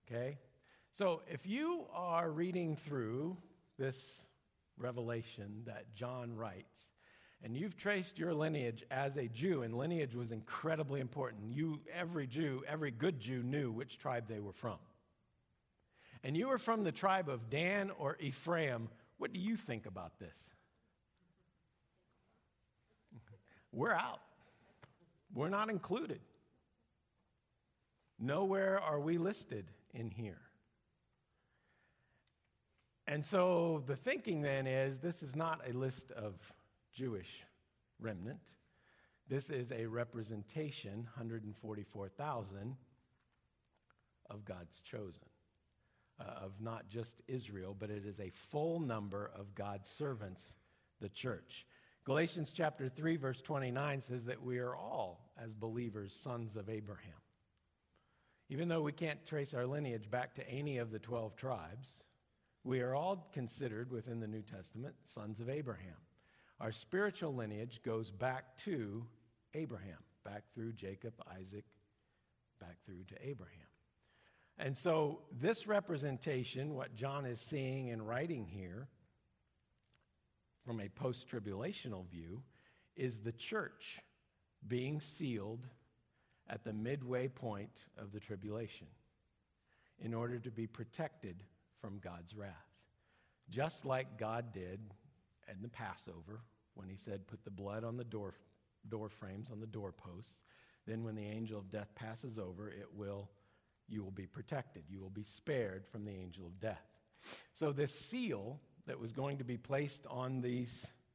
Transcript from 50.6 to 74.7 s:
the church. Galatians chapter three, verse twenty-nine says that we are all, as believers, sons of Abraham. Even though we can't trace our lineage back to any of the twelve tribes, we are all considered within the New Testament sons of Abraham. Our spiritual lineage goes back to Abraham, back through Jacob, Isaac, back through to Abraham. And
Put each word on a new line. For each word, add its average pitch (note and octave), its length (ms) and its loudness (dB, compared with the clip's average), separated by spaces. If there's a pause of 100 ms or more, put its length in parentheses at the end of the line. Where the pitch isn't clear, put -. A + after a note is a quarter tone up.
the G2+ 80 -4
church. - 580 -4 (380)
Galatians D#3 460 4
chapter D3+ 380 2
three, D#3 260 4
verse C3 280 2
twenty-nine C#3 580 2
says B2 240 -2
that A#2 180 -2
we B2 160 2
are B2 160 2
all, A#2 560 -2 (100)
as A2 140 -6
believers, G#2+ 580 -2
sons A#2 440 -4
of G2+ 120 -4
Abraham. G#2 440 -4 (1400)
Even D#3 180 0
though E3 140 4
we D3 100 4
can't D3 320 0
trace C#3+ 300 0
our B2 120 4
lineage B2+ 440 0
back B2 240 2
to - 160 -6
any C#3 280 2
of A#2 120 2
the A2 80 -2
twelve A2+ 380 0
tribes, A#2+ 680 -4 (600)
we B2+ 160 4
are B2+ 160 4
all F3 360 2
considered B2 600 -2
within A#2 260 -2
the A2+ 80 0
New G#2+ 160 -2
Testament G#2 540 -8 (100)
sons G#2+ 320 -6
of A#2 100 -2
Abraham. A#2+ 460 -2 (640)
Our A2+ 120 0
spiritual F#3 600 2
lineage A#2 520 -2
goes A2 260 2
back B2 540 0
to A#2 420 0 (480)
Abraham, G2 480 -4 (220)
back G#2 180 -6 (100)
through A#2 200 -2
Jacob, G2+ 420 -6 (240)
Isaac, F#2+ 260 -10 (920)
back F2 260 -14
through F#2 200 -10
to F#2+ 180 -12
Abraham. F#2+ 460 -8 (880)
And C#3 180 0